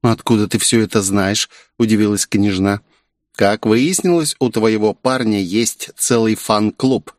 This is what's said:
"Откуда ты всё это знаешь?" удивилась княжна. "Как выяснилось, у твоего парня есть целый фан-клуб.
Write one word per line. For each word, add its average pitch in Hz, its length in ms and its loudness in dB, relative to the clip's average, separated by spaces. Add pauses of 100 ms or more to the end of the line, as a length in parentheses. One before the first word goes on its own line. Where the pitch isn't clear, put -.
"Откуда 110 460 0
ты - 100 -4
всё 113 220 0
это 107 220 0
знаешь?" 98 480 -2 (280)
удивилась 104 480 0
княжна. 101 540 0 (560)
"Как 107 300 0
выяснилось, 156 720 0
у 131 100 0
твоего 107 460 0
парня 113 480 -2
есть 104 520 -4
целый 110 420 0
фан-клуб. 107 840 -2